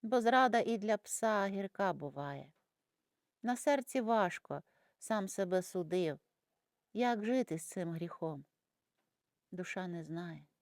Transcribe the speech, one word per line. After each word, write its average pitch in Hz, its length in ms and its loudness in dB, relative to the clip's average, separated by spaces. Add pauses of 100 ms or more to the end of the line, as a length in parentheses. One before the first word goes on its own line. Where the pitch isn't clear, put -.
Бо 240 200 2
зрада 240 380 6
і 226 180 2
для 208 200 2
пса 208 500 0
гірка 196 460 -2
буває. 143 580 -8 (880)
На 240 140 -2
серці 269 460 0
важко, 202 640 0 (340)
сам 208 300 -2
себе 185 340 2
судив. 175 580 -2 (720)
Як 226 320 0
жити 233 340 0
з - 80 -12
цим 170 240 -4
гріхом? 160 540 -6 (1040)
Душа 185 360 -6
не 170 160 -6
знає. 160 420 -8 (160)